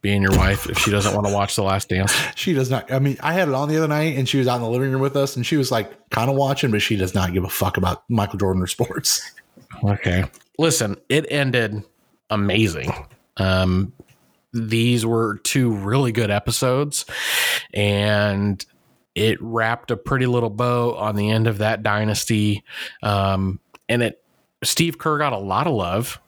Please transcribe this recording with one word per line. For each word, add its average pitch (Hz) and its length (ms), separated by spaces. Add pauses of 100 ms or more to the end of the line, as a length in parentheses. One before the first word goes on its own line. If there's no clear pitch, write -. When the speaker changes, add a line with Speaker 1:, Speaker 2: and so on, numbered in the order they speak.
Speaker 1:
being 101 220
your 95 80
wife 95 400
if - 80
she 104 140
doesn't 101 200
wanna 101 200
watch 101 240
The 107 80
Last 98 240
Dance? 95 260 (220)
Speaker 2:
She 180 180
does 131 160
not. 123 220
I 135 80
mean, 139 200
I 156 120
had 180 160
it 135 60
on 143 140
the 156 80
other 160 120
night, 151 280
and 131 120
she 139 100
was 127 80
out 123 80
in 120 80
the 113 80
living 131 220
room 131 80
with 135 160
us, 139 180
and 120 100
she 160 120
was, 131 160
like, 113 180 (200)
kinda 120 220
watching, 139 380
but 104 100
she - 140
does 95 220
not 92 160
give 92 100
a 90 60
fuck - 280
about 90 320
Michael 107 300
Jordan 92 240
or 90 60
sports. - 640 (500)
Speaker 1:
Okay. 95 420 (320)
Listen, 120 420 (100)
it 156 220
ended 120 520 (480)
amazing. 101 640 (460)
Um, 92 540 (600)
these 117 520
were 113 340
two 127 340
really 110 400
good 107 180
episodes, 127 760 (680)
and 101 880 (520)
it 110 260
wrapped 113 480
a 113 60
pretty 127 300
little 120 220
bow 120 460
on 107 220
the 104 120
end 113 200
of 104 100
that 107 240
dynasty. 107 800 (400)
Um, 98 560 (300)
and 120 160
it, - 180 (400)
Steve - 340
Kerr 151 220
got 147 140
a 104 60
lot 98 280
of 160 80
love. 98 540